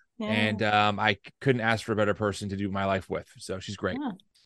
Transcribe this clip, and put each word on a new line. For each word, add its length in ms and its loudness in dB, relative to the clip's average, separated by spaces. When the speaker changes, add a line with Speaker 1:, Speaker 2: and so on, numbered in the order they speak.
Speaker 1:
Yeah. 100 -6
Speaker 2:
And, 360 0
um, 360 4
I 140 4
c-, 60 -10
couldn't 200 2
ask 220 2
for 80 -2
a 40 2
better 180 4
person 360 -2
to 60 -4
do 160 -2
my 140 -2
life 240 0
with. 180 -6
So 220 -8
she's 160 -10
great. 260 -2
Speaker 1:
Yeah. 100 -4